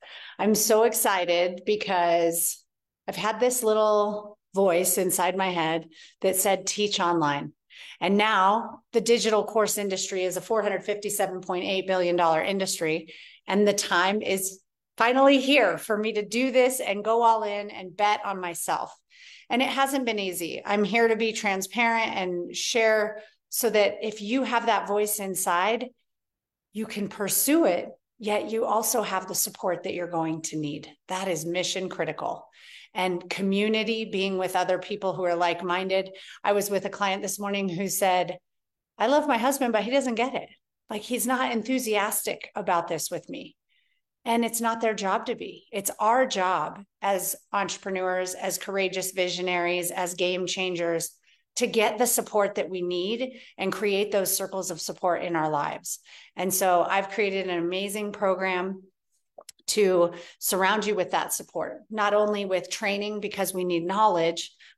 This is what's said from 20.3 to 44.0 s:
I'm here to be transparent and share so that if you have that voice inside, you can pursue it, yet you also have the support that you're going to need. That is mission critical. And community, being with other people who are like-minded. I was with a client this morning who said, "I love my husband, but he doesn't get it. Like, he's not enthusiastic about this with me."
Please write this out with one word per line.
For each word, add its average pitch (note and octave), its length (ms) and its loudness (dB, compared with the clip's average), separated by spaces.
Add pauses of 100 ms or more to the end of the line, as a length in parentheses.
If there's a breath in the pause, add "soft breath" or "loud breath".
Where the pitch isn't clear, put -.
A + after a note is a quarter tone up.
I'm G#3 160 2
here A3+ 240 4
to A3+ 80 4
be A3 180 0
transparent A3 840 -2
and F3+ 400 -4
share A3 640 2 (260 loud breath)
so - 220 0
that G#3 320 4
if G#3+ 180 -6
you A#3 220 0
have A#3 240 0
that G3 220 0
voice G#3 320 0
inside, F#3+ 680 0 (840)
you G#3+ 120 -6
can G#3 240 -6
pursue C#4 560 2
it, F3+ 260 0 (280)
yet G#3 320 -2
you A3+ 140 -2
also A3 380 0
have F#3+ 260 -4
the F3 80 -6
support F3+ 480 -4
that F3+ 100 -6
you're E3+ 160 -6
going D#3+ 320 -2
to D#3 160 -6
need. D3 320 -8 (160)
That F#3 220 -4
is D#3+ 180 -2
mission F3+ 420 -4
critical. - 600 -6 (440 loud breath)
And F#3 380 -2
community, G#3+ 760 0
being F#3+ 300 -2
with F#3 200 -2
other F3+ 220 2
people F#3 360 -4
who F#3 80 -6
are F3 140 0
like-minded. F#3 760 0 (320 loud breath)
I - 80 2
was G3+ 180 2
with G3 160 -2
a G3+ 60 -4
client G3+ 320 -2
this F#3+ 160 -6
morning G3+ 300 -2
who F#3 180 -2
said, F3+ 520 0 (600)
"I G#3 80 2
love D4 220 4
my B3 100 2
husband, B3+ 340 0
but G#3 120 2
he A#3+ 80 -4
doesn't B3+ 240 2
get B3 180 0
it. - 140 -8 (420)
Like, G#3 120 -6
he's A#3 240 -2
not B3+ 260 0
enthusiastic A3 1040 -2
about F3 320 0
this - 240 -4
with E3+ 160 -8
me." - 260 -14 (720)